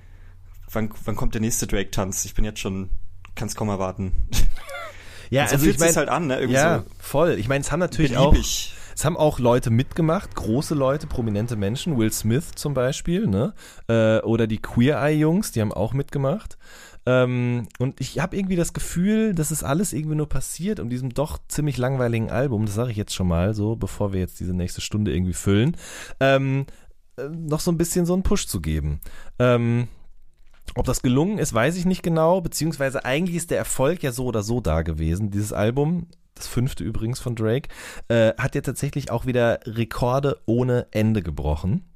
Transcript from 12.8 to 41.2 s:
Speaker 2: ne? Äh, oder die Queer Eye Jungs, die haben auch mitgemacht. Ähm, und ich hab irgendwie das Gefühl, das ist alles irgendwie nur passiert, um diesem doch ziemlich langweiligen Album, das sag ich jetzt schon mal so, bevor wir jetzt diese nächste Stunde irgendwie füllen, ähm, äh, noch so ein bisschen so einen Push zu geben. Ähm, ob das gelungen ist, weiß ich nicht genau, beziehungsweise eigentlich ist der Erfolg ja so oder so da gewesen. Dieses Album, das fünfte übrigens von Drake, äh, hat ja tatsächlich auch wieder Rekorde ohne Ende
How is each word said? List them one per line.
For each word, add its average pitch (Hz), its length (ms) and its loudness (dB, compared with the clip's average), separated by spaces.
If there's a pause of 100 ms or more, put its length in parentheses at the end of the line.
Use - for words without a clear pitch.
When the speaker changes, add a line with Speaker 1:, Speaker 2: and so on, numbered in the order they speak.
Speaker 2:
ne? 113 260 0 (340)
Äh, 110 380 4
oder 113 200 2
die 110 120 0
Queer 120 440 2
Eye 151 180 2
Jungs, 165 340 0
die 117 80 0
haben 107 100 0
auch 110 220 -2
mitgemacht. 139 640 -4 (500)
Ähm, 123 640 2 (100)
und 131 220 -2
ich 131 180 -6
hab 165 140 -2
irgendwie 190 240 -2
das 170 160 0
Gefühl, 214 600 0
das 156 160 -2
ist 156 140 -4
alles 165 300 0
irgendwie 151 240 -2
nur 151 100 -2
passiert, 175 540 -2
um 113 80 -6
diesem 127 240 -4
doch 143 240 -2 (100)
ziemlich 147 300 -2
langweiligen 123 520 0
Album, 113 360 0
das 98 100 -4
sag 120 140 0
ich 104 80 -6
jetzt - 180 -4
schon 92 140 0
mal 87 240 2
so, 107 240 -2
bevor 101 340 -4
wir 95 80 -2
jetzt 90 220 -6
diese 90 120 -4
nächste 87 280 -4
Stunde 104 340 0
irgendwie 90 160 0
füllen, 104 460 2 (420)
ähm, 135 460 2 (500)
äh, 135 140 -8
noch 160 320 -4
so 180 100 2
ein 170 60 2
bisschen 175 280 2
so 175 80 2
einen 185 100 2
Push - 240 2
zu - 120 -4
geben. 76 400 -2 (400)
Ähm, 120 480 2 (880)
ob 120 100 -2
das 127 160 0
gelungen 147 360 2
ist, 143 160 -2
weiß 131 240 2
ich 175 80 0
nicht 180 180 0
genau, 165 380 2
beziehungsweise 143 640 -2
eigentlich 170 320 0
ist 165 140 -6
der 131 60 2
Erfolg 135 460 0
ja 139 80 -2
so 123 140 -4
oder 113 180 -2
so 117 160 -2
da 82 220 2
gewesen. 82 500 -2
Dieses 104 220 -4
Album, 143 540 0 (280)
das - 120 -12
fünfte - 360 -2
übrigens 110 380 -4
von 123 160 -6
Drake, 113 320 0 (400)
äh, 113 280 4
hat 127 160 -2
ja 143 60 -2
tatsächlich 139 520 -4
auch 120 140 -2
wieder 120 400 2
Rekorde 123 800 -2
ohne 123 460 2
Ende 110 320 2